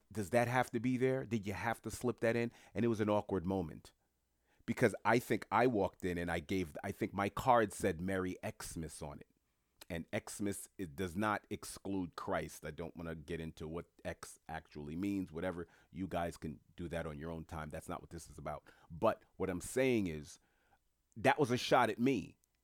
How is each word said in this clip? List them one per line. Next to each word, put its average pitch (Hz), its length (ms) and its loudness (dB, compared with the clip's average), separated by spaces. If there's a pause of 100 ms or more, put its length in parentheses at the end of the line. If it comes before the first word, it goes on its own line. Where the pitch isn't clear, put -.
(120)
does 101 200 -4
that 120 160 4
have 123 240 2
to 120 80 0
be 127 180 0
there? 131 280 2
Did 104 200 -2
you 101 80 -4
have 110 300 -2
to 107 80 -6
slip - 300 -2
that 117 140 4
in? 117 160 0 (220)
And 104 100 0
it 120 40 6
was 110 140 4
an 104 80 4
awkward 98 360 2
moment. 90 460 -2 (760)
Because 113 300 4 (100)
I 117 140 8
think - 320 -2
I 117 160 6
walked 98 360 2
in 90 140 0
and 87 140 -2
I 85 80 2
gave, 85 440 -2
I 98 80 -6
think 101 220 -4
my 101 160 0
card 117 420 4
said 87 300 0
Merry 92 420 -2
Xmas - 580 -8
on 73 180 -10
it. - 120 -20 (560)
And 82 240 -6
Xmas, - 560 -4 (100)
it 82 180 -8
does 85 200 -2
not 104 360 0
exclude 95 640 -6
Christ. 80 500 -4
I 78 60 -8
don't 80 260 -10
wanna 82 180 -6
get 80 240 -8
into 80 280 -10
what 82 180 -6 (180)
X - 360 -10 (100)
actually 80 460 -10
means, 95 360 -2
whatever. 85 360 -4 (240)
You 92 160 -6
guys 85 280 -2
can 76 240 -8 (160)
do 85 140 -8
that 82 160 -4
on 76 140 -8
your 82 100 -6
own 80 160 -6
time. 78 240 -8
That's 80 200 -10
not 87 120 -6
what - 80 -18
this 82 180 -12
is - 120 -18
about. 73 240 -8 (260)
But 95 340 0 (140)
what 92 140 0
I'm 90 100 -2
saying 123 460 2
is, 76 320 -6 (760)
that 131 220 6
was 123 120 6
a 123 60 4
shot 123 320 6
at 104 100 -2
me. 120 360 2 (280)